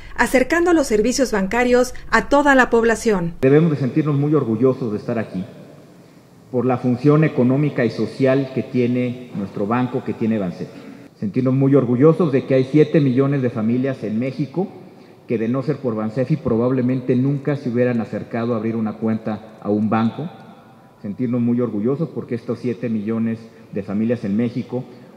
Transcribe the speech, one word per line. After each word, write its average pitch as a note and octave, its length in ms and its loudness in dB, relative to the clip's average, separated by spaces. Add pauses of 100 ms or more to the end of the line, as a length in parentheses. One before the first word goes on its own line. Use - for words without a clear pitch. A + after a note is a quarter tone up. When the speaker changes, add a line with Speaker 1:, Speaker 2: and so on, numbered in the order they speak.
(160)
Speaker 1:
acercando C4+ 560 2
los D#4+ 160 4
servicios A#3 460 0
bancarios B3 600 2 (160)
a F3 200 2
toda C#4+ 260 6
la B3+ 140 4
población. A3 720 2
Speaker 2:
Debemos D3+ 300 6
de C#3 80 0
sentirnos C#3+ 360 0
muy C#3+ 180 0
orgullosos B2 600 0
de G#2 40 -2
estar A2+ 220 -6
aquí F#2+ 240 -8 (1080)
por A#2+ 120 0
la B2+ 120 0
función D3 480 2
económica C#3 580 0
y A#2 60 2
social C3 680 -2
que A#2 80 -2
tiene B2 720 -2
nuestro G2+ 320 -6
banco, B2 380 -2
que G#2+ 80 -4
tiene A2 260 -2
Bansefi. F2+ 400 -8 (400)
Sentirnos B2+ 340 -2
muy C3+ 220 4
orgullosos C#3 560 4
de C3 140 0
que - 80 0
hay C3 180 2
siete D3+ 300 4
millones C#3 400 2
de B2+ 80 0
familias A#2+ 560 -2
en G#2+ 120 -4
México C3+ 520 -4 (580)
que A#2+ 100 0
de A2 100 -2
no B2+ 160 -2
ser C#3 140 -2
por A#2 180 -4
Bansefi A2 400 -2
probablemente B2+ 800 0
nunca C#3 400 0
se C#3 140 -6
hubieran A#2+ 320 0
acercado A#2 520 -6
a A#2 40 -2
abrir A2 180 -4
una G#2+ 220 -4
cuenta A2 640 -4
a G2+ 80 -6
un G#2+ 200 2
banco. A#2 400 -2 (720)
Sentirnos A#2+ 380 -4
muy A#2+ 220 0
orgullosos A#2+ 480 -2
porque - 260 -8
estos A#2 240 -6
siete A#2+ 300 -4
millones A2+ 500 -2 (320)
de G#2 100 -6
familias A2 440 -2
en G2 100 -2
México, A#2+ 480 -4 (340)